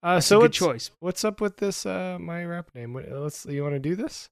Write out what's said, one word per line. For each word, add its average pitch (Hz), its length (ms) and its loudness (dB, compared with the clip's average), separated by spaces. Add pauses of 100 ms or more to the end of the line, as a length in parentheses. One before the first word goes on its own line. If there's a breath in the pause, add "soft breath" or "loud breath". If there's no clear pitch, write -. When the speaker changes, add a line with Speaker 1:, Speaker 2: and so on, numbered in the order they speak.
Speaker 1:
Uh, 175 140 4
Speaker 2:
that's 165 100 4
Speaker 1:
so 202 100 8
Speaker 2:
a 220 40 10
good 233 100 10
Speaker 1:
what's, - 80 -6
Speaker 2:
choice. 139 320 0 (100)
Speaker 1:
what's 180 240 -6
up 214 160 -2
with 202 160 -2
this, 202 300 -4
uh, 185 340 -6
my 170 240 -8
rap 170 300 -10
name? 120 180 -12
What, 131 180 -12
let's, 143 360 -8
you 143 180 -4
wanna 143 160 -2
do 156 160 -2
this? - 360 -8